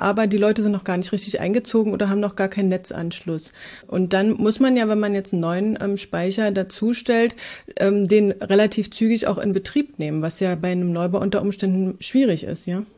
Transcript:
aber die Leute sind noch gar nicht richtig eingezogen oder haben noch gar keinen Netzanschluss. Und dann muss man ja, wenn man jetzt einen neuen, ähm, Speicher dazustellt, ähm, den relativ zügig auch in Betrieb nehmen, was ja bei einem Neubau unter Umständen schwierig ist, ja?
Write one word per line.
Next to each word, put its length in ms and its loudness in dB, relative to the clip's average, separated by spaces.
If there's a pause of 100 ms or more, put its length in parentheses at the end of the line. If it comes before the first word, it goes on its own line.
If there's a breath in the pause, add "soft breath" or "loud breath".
aber 260 2
die 100 2
Leute 260 2
sind 100 2
noch 100 -2
gar 140 -2
nicht 160 -4
richtig 260 -4
eingezogen 540 0
oder 180 0
haben 80 0
noch 160 -2
gar 140 0
keinen 220 0
Netzanschluss. 840 -6 (340 loud breath)
Und 260 0
dann 200 2
muss 260 0
man 180 4
ja, 120 2
wenn 120 2
man 140 0
jetzt 180 -4
einen 100 0
neuen, 380 -2
ähm, 160 -2
Speicher 540 -2
dazustellt, 840 0 (420 loud breath)
ähm, 300 2
den 240 6
relativ 580 2
zügig 380 2
auch 100 0
in 140 0
Betrieb 480 -2
nehmen, 220 -2
was 180 -4
ja 160 0
bei 160 -2
einem 200 0
Neubau 280 0
unter 200 0
Umständen 600 0
schwierig 420 2
ist, 240 -8
ja? 160 -4 (140)